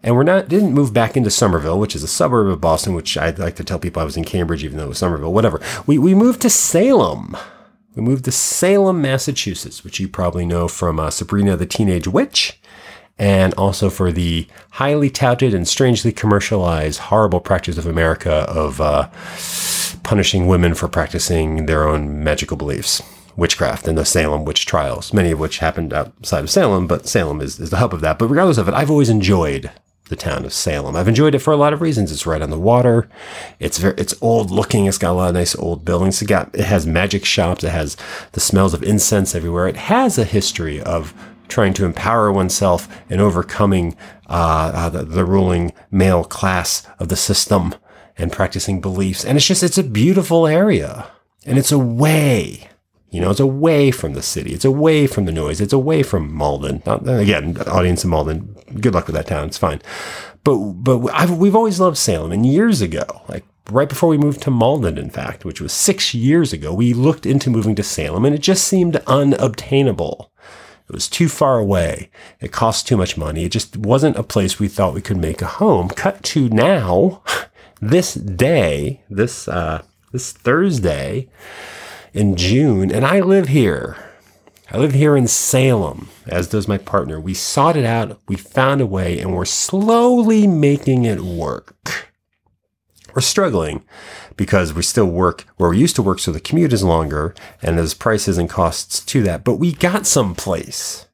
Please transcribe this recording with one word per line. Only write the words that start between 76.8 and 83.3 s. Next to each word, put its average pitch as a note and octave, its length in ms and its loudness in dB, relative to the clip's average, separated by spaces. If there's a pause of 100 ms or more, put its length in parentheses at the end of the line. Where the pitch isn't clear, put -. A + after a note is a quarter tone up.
<laughs> - 280 -20
this D#3 340 0
day, G2 920 0
this, G#2+ 380 -4
uh, D#2+ 360 -4 (280)
this - 220 -8
Thursday C3 960 -2 (840)
in G2+ 240 2
June, G2 560 2
and A#2 120 0
I E3+ 140 2
live F#3+ 300 4